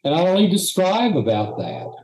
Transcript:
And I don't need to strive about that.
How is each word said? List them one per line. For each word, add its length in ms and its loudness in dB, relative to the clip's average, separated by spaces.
And 100 0
I 100 2
don't 120 2
need 160 4
to 60 2
strive 580 0
about 420 -2
that. 300 -8